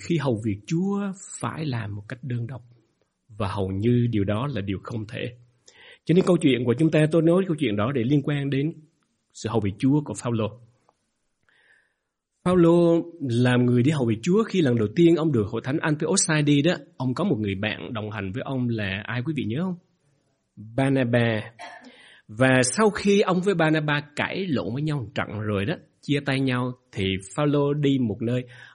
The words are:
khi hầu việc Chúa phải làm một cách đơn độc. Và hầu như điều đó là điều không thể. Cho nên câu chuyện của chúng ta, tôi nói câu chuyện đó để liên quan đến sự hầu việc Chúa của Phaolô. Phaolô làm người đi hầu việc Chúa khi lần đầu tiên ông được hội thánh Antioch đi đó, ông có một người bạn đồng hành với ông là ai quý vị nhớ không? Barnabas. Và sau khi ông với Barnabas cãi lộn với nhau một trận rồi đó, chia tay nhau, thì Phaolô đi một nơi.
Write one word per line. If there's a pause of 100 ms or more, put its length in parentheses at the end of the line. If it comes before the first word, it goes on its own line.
khi
hầu
việc
Chúa (400)
phải
làm
một
cách
đơn
độc. (640)
Và
hầu
như
điều
đó
là
điều
không
thể. (720)
Cho
nên
câu
chuyện
của
chúng
ta,
tôi
nói
câu
chuyện
đó
để
liên
quan
đến (600)
sự
hầu
việc
Chúa
của
Phaolô. (1800)
Phaolô (180)
làm
người
đi
hầu
việc
Chúa
khi
lần
đầu
tiên
ông
được
hội
thánh
Antioch
đi
đó, (240)
ông
có
một
người
bạn
đồng
hành
với
ông
là
ai
quý
vị
nhớ
không? (1000)
Barnabas. (840)
Và
sau
khi
ông
với
Barnabas (120)
cãi
lộn
với
nhau
một
trận
rồi
đó, (260)
chia
tay
nhau, (200)
thì (320)
Phaolô
đi
một
nơi. (300)